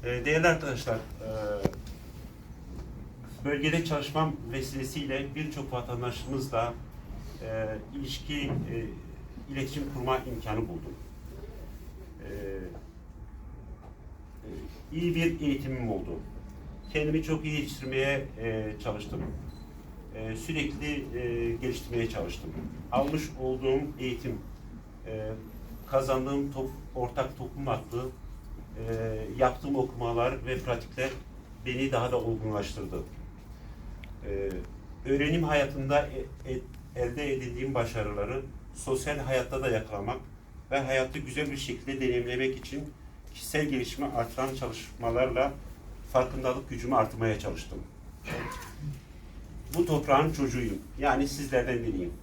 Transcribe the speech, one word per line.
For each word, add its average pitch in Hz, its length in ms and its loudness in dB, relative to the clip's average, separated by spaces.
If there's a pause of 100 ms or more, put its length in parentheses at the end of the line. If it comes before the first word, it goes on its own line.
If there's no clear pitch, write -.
Ee, - 200 2
değerli 160 220 8
arkadaşlar, 123 500 4
e, 110 340 -6 (2250)
bölgede 147 400 4
çalışmam 156 520 2 (160)
vesilesiyle 135 800 -2
birçok 147 380 -4
vatandaşımızla, 120 1000 0 (680)
e, 110 360 -2 (200)
ilişki, 139 360 -4
e, 117 520 0 (680)
iletişim 139 300 -2 (120)
kurma 127 240 2
imkanı 110 420 -2
buldum. 165 340 -4 (1300)
Ee, 101 100 -8 (2000)
e, - 60 -10 (420)
iyi 165 220 4
bir 165 260 6
eğitimim 131 520 2
oldu. 95 260 -2 (760)
Kendimi 151 300 4
çok 156 220 2
iyi 151 100 0
yetiştirmeye, 135 720 2 (160)
e, 110 300 0 (120)
çalıştım. 104 380 -2 (920)
E, 110 220 -2
sürekli, 143 840 0
e, 117 360 2
geliştirmeye 117 560 0
çalıştım. - 400 -4 (420)
Almış 147 300 4 (180)
olduğum 131 400 4 (200)
eğitim, 117 380 -2 (680)
e, 107 240 -2 (600)
kazandığım 135 600 4
top-, 135 180 -2 (240)
ortak 123 440 0
toplum 135 300 -4
aklı, 120 400 0 (680)
e, 113 380 0 (220)
yaptığım 131 380 4
okumalar 120 680 2
ve 127 120 0
pratikler 127 520 0 (560)
beni 127 260 2
daha 120 200 4
da 123 40 4
olgunlaştırdı. 107 840 0 (1200)
E, 98 240 0 (600)
öğrenim 147 320 6
hayatında 143 680 4
e-, - 440 -6
e-, 127 80 0 (360)
elde 131 380 2
edindiğim 123 400 -2
başarıları 113 680 2 (320)
sosyal 139 440 0
hayatta 131 440 2
da 131 60 4
yakalamak 107 520 0 (500)
ve 139 100 4
hayatı 131 380 2
güzel 139 320 0
bir 135 60 -2
şekilde 131 440 -2
deneyimlemek 127 580 4
için - 260 -6 (500)
kişisel 151 320 2
gelişimi 135 400 0
artıran 127 480 0
çalışmalarla 123 960 2 (600)
farkındalık 127 580 4
gücümü 120 240 0
artırmaya 110 440 6
çalıştım. 92 400 -4 (2000)
Bu 170 120 6
toprağın 151 460 8
çocuğuyum, 120 460 2 (200)
yani 139 300 6
sizlerden 123 500 4
biriyim. 92 340 0 (100)